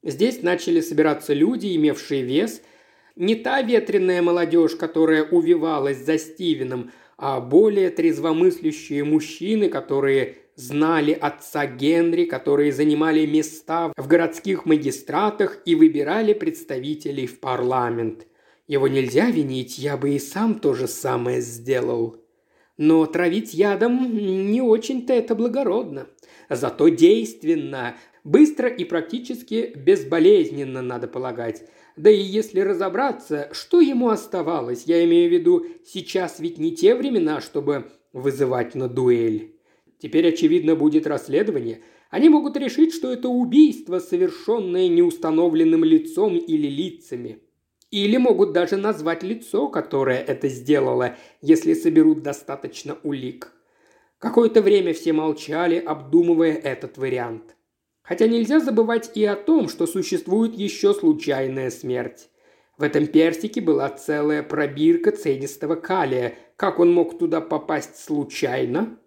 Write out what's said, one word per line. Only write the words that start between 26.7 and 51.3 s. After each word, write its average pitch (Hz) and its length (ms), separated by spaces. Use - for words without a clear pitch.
действенно, 156 1080
быстро 254 440
и 233 160
практически 233 920
безболезненно, 147 1040
надо 123 260
полагать. 120 560
Да 160 140
и 208 100
если 202 400
разобраться, 190 920
что - 280
ему 254 300
оставалось, 151 760
я 170 200
имею 170 240
в 175 40
виду, 175 320
сейчас 185 540
ведь 165 180
не 165 180
те 202 200
времена, 185 460
чтобы 139 500
вызывать 127 640
на 131 120
дуэль. 120 640
Теперь, 160 280
очевидно, 160 480
будет 156 320
расследование. 143 760
Они 302 180
могут 285 260
решить, 302 380
что 254 180
это 247 180
убийство, 247 680
совершённое 180 920
неустановленным 165 960
лицом 165 540
или 160 300
лицами. 135 720
Или 208 280
могут 202 340
даже 175 260
назвать 170 460
лицо, 180 460
которое 131 500
это 135 300
сделало, 127 680